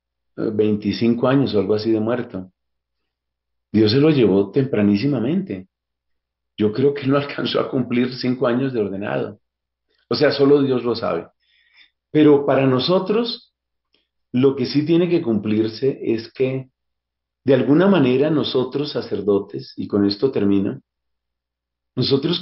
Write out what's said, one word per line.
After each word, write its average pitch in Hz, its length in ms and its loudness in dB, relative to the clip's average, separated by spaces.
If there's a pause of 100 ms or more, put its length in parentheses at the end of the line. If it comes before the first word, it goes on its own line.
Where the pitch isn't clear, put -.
(340)
eh, 113 200 -6
veinticinco 107 760 0
años 127 260 0
o 104 60 0
algo 98 140 -2
así 107 160 -2
de 113 100 0
muerto. 113 500 -6 (1200)
Dios 107 220 2
se 131 60 2
lo 147 100 4
llevó 101 420 2
tempranísimamente. 117 1160 -2 (880)
Yo 104 160 0
creo 139 220 0
que 135 120 -6
no 135 120 2
<laughs> - 0 -
alcanzó - 420 -4
a - 100 -4
cumplir 123 440 -2
cinco 127 320 -4
años 127 260 -2
de 120 80 -2
ordenado. 104 580 -6 (680)
O 120 60 -2
sea, 139 180 2
solo 143 300 4
Dios 127 220 -2
lo 117 120 -2
sabe. 90 320 -6 (840)
Pero 147 360 6
para 135 200 2
nosotros, 185 880 -2 (800)
lo 131 240 4
que 127 80 -2
sí 139 220 0
tiene 170 240 2
que 170 100 0
cumplirse 110 840 -2
es 113 300 -4
que, 131 380 -4 (760)
de 135 100 4
alguna 143 320 4
manera, 143 440 2
nosotros 139 640 -2
sacerdotes, 101 840 -4
y 107 100 -8
con 101 200 0
esto 131 240 0
termino, 101 500 0 (1160)
nosotros 135 440 0